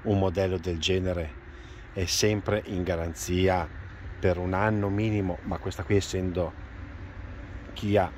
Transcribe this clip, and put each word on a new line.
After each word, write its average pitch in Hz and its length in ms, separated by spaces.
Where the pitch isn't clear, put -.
un 104 140
modello 95 400
del 85 220
genere 90 520
è 92 140
sempre 104 600
in 92 160
garanzia 90 880
per 90 180
un 90 160
anno 101 360
minimo, 101 540
ma - 160
questa - 260
qui, 107 100
essendo 92 580
Kia 101 460